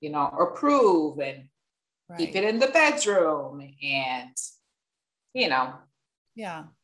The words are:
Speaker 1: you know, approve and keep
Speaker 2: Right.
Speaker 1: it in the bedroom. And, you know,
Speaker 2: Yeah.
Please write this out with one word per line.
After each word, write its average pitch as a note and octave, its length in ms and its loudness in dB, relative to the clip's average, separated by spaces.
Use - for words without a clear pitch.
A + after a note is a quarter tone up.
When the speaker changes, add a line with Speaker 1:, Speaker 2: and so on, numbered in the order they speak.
Speaker 1:
you D3+ 100 -8
know, D3 160 -2
approve E3+ 920 2
and C3+ 280 -8
keep E3 120 -4
Speaker 2:
Right. - 40 -14
Speaker 1:
it F#3+ 80 0
in A3 160 2
the C4 80 4
bedroom. D#3+ 960 2
And, C3 560 -6
you B3 140 0
know, C3 300 0
Speaker 2:
Yeah. F3 300 -10